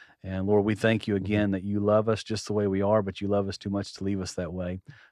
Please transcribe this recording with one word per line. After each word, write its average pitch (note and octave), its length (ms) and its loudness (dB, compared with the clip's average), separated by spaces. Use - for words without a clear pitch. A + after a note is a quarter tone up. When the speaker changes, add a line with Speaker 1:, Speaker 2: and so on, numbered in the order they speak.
Speaker 1:
And F#2+ 220 -4
Lord, G2+ 180 6
we G#2+ 120 2
thank A2 320 2
you G#2 80 2
Speaker 2:
Mm-hmm. G2 80 -2
Speaker 1:
again G#2 260 2
that F#2+ 140 -2
you G#2 160 -2
love G#2+ 280 4
us A2 140 0
just - 240 -6
the G#2+ 60 -4
way G#2 160 2
we F#2+ 120 0
are, G#2 220 4
but F#2+ 180 -6
you G2+ 60 -4
love G2+ 220 2
us F#2+ 100 -8
too G2+ 120 -6
much G2 240 -4
to F#2+ 100 -10
leave G2 160 0
us F#2 140 -8
that F2 180 -6
way. F#2 280 -6